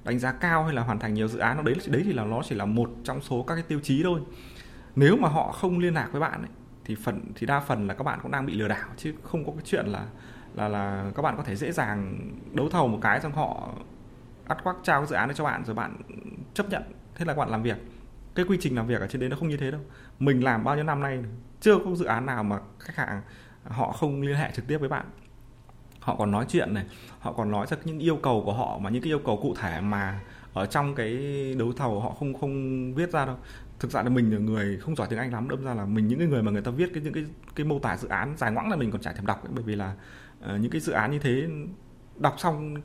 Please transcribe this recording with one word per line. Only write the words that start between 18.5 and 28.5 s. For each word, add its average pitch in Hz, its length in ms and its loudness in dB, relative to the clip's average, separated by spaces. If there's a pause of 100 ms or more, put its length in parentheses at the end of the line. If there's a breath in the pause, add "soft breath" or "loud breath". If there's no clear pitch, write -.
trình 127 140 2
làm 113 120 0
việc 117 140 2
ở 98 60 0
trên 131 120 -4
đấy 127 100 0
nó 143 60 -2
không 160 140 -2
như 147 80 0
thế 135 140 -2
đâu. 151 100 -6 (380 loud breath)
Mình 131 240 6
làm 117 200 4
bao 135 120 2
nhiêu 151 80 0
năm 151 160 0
nay 135 240 -2 (380)
chưa 208 240 10
có 180 100 2
dự 170 100 2
án 113 200 2
nào 123 180 0
mà 101 160 0 (200)
khách - 160 -12
hàng 104 260 -2 (420 loud breath)
họ - 280 -2
không 139 300 0
liên 143 140 0
hệ 151 200 0
trực - 120 -6
tiếp 147 100 0
với 139 120 -2
bạn. 147 160 -4 (920)
Họ - 160 -2
còn 104 160 4
nói 104 180 4
chuyện 160 240 4
này, 98 120 -2 (340 loud breath)
họ - 140 -4
còn 104 180 0
nói 101 160 0
ra 156 160 -2
những 156 160 -6
yêu 156 240 4
cầu 120 220 4
của 117 80 0